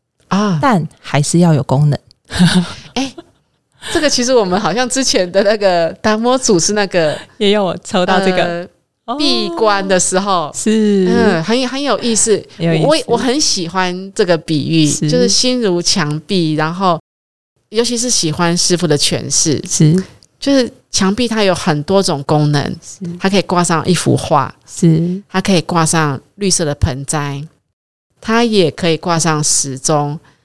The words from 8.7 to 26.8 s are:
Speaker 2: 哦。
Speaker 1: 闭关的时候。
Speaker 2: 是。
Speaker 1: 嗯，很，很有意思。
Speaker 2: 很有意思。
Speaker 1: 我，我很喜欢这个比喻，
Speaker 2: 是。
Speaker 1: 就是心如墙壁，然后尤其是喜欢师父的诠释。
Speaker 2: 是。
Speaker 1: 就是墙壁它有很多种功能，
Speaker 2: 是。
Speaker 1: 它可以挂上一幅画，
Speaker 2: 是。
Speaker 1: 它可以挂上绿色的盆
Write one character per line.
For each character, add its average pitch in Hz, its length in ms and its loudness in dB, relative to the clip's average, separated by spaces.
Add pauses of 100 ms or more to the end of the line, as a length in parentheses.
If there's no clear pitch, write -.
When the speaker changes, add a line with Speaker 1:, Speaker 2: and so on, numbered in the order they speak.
Speaker 2:
哦。 233 100 -6
Speaker 1:
闭 262 340 -2
关 202 380 0
的 190 120 2
时 185 200 0
候。 180 360 -2
Speaker 2:
是。 208 520 2
Speaker 1:
嗯， 185 360 2
很， 247 240 0
很 262 120 -6
有 269 200 -2
意 233 160 -2
思。 208 280 0 (140)
Speaker 2:
很 165 80 -4
有 170 80 2
意 160 80 0
思。 160 60 2
Speaker 1:
我， 311 180 4
我 226 100 0
很 254 240 -2
喜 190 280 -2
欢 185 480 -4
这 214 100 0
个 175 100 2
比 156 320 -2
喻， 156 200 2
Speaker 2:
是。 143 200 -2
Speaker 1:
就 151 80 0
是 247 140 2
心 254 320 0
如 185 180 0
墙 165 420 -2
壁， 170 320 0
然 156 200 -2
后 175 260 0 (680)
尤 220 140 0
其 240 120 -2
是 240 140 -2
喜 165 220 0
欢 170 260 0
师 180 180 0
父 170 120 0
的 147 100 2
诠 143 320 -2
释。 151 380 0
Speaker 2:
是。 156 280 4 (440)
Speaker 1:
就 277 140 0
是 247 180 2 (180)
墙 196 240 0
壁 240 140 -2
它 220 160 0
有 190 100 4
很 156 300 0
多 196 180 2
种 156 220 -2
功 151 280 2
能， 143 120 2 (180)
Speaker 2:
是。 - 240 -16 (140)
Speaker 1:
它 196 100 -2
可 196 80 2
以 180 60 4
挂 175 200 0
上 165 240 0
一 185 60 2
幅 131 220 2
画， 135 380 0 (140)
Speaker 2:
是。 175 600 0
Speaker 1:
它 185 140 -2
可 196 120 0
以 170 80 2
挂 165 240 -2
上 151 340 0 (160)
绿 196 140 -2
色 180 140 0
的 147 120 -2
盆 139 300 -4